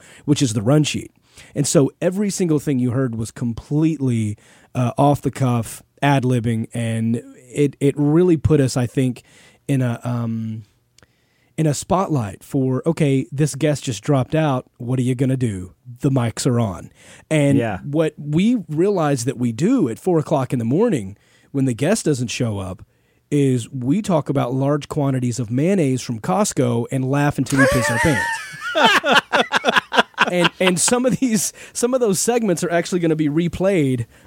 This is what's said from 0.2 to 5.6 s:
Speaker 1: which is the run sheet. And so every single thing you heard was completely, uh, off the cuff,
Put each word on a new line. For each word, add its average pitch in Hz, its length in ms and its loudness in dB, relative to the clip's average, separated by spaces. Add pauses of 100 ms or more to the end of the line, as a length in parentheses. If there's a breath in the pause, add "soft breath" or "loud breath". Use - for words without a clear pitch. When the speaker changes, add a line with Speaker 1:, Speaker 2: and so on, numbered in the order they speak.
Speaker 1:
which 143 160 2
is 131 120 0
the 113 80 0
run 143 220 4
sheet. - 300 -4 (420 loud breath)
And 143 100 0
so 139 240 2 (120)
every 190 280 0
single 165 300 0
thing 135 200 -2
you 123 120 0
heard 127 240 -2
was 110 160 -6
completely, 127 1080 -2 (380 soft breath)
uh, 120 220 0
off 143 240 2
the 135 100 -2
cuff, 120 500 -2 (200)